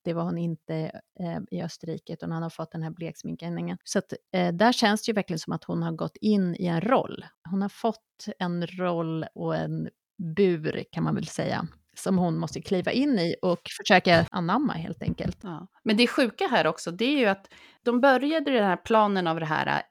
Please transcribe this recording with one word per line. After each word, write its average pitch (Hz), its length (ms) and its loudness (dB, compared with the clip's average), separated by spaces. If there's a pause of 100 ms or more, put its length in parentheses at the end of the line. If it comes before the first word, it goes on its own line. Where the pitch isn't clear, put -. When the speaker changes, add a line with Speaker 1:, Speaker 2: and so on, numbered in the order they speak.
Speaker 1:
Det 170 120 -4
var 170 100 -2
hon 175 140 -2
inte, 170 360 -4 (460)
eh, 165 200 -4 (120)
i 175 120 -4
Österrike, 165 500 -10
utan 170 180 -8
han 165 120 -4
har 165 60 -6
fått 160 220 -10
den 160 120 -8
här 160 80 -6
bleksminkningen. 170 920 -8
Så - 160 -2
att, - 140 -6 (200)
eh, 175 200 2
där 208 180 4
känns 214 340 0
det - 40 -2
ju 226 40 -2
verkligen 180 260 -2
som 160 140 -6
att 160 100 -6
hon 170 200 -4
har 165 80 -2
gått 165 300 -6
in 196 340 2
i 185 100 -4
en 170 160 0
roll. 226 440 0 (240)
Hon 190 120 0
har 202 80 -2
fått - 580 -6 (120)
en 175 280 -2
roll 170 580 -2 (100)
och 165 200 -2
en 156 340 -4 (460)
bur, 170 560 2
kan 165 120 -2
man 156 120 2
väl 160 120 -4
säga, 131 400 -4 (300)
som 190 200 0
hon 175 200 2
måste 165 240 -4
kliva 180 300 -2
in 262 280 2
i 170 220 0
och 175 200 0 (160)
försöka 180 540 6
anamma, 185 420 0
helt 160 300 -8
enkelt. - 380 -4
Speaker 2:
Ja. 175 260 -12 (160)
Men 214 140 2
det 240 100 6
sjuka 294 400 0
här 170 200 4
också, 160 240 -2
det 185 140 -4
är 294 120 2
ju 254 80 4
att 196 220 0 (360)
de 240 180 2
började 285 500 4
den 240 120 4
här 185 140 4
planen 202 500 4
av 165 120 0
det 160 60 -4
här 139 460 0